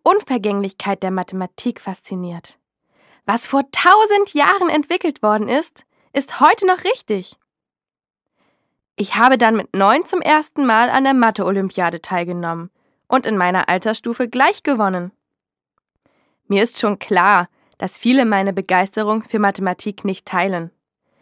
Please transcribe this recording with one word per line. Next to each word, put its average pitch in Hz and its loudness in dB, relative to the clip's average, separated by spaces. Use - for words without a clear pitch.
Unvergänglichkeit 208 -2
der 190 -2
Mathematik 190 -6
fasziniert. 180 -12
Was 226 -2
vor 277 2
tausend 403 4
Jahren 349 2
entwickelt 311 -2
worden 214 0
ist, - -4
ist - -6
heute 381 6
noch 370 0
richtig. 214 -4
Ich - -6
habe 247 4
dann 226 4
mit 196 -4
neun 208 2
zum 370 -2
ersten 302 0
Mal 233 2
an 262 0
der 269 2
Mathe-Olympiade 196 0
teilgenommen 175 -6
und 262 0
in 220 -2
meiner 180 0
Altersstufe 220 -4
gleich 269 0
gewonnen. 190 -2
Mir 202 2
ist - -4
schon 208 0
klar, 185 2
dass - -8
viele 254 2
meine 196 0
Begeisterung 196 -2
für - -6
Mathematik 196 -4
nicht 196 -6
teilen. 180 -4